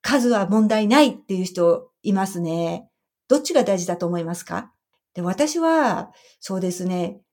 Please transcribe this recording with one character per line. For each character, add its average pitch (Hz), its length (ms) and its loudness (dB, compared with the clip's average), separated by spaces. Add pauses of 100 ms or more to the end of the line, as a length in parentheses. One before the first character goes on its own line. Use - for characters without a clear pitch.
数 240 260 0
は 202 200 0
問 214 180 4
題 214 220 2
な 277 140 6
い 254 80 6
っ - 20 -10
て - 220 -8
い 185 80 -2
う - 20 -2
人 170 440 2 (140)
い 208 100 0
ま 190 140 0
す 185 140 -8
ね。 170 480 -4 (400)
ど 277 80 4
っ 247 60 0
ち 330 120 -6
が 254 80 6
大 196 160 0
事 175 80 -6
だ 175 100 -4
と 175 120 -4
思 175 100 -2
い 165 60 -4
ま 170 100 -6
す 170 100 -12
か？ 180 280 -10 (420)
で、 180 80 -8
私 294 380 -2
は、 311 500 0 (300)
そ 190 160 -8
う 185 40 -4
で 180 120 -2
す 180 120 -8
ね 180 360 -4 (120)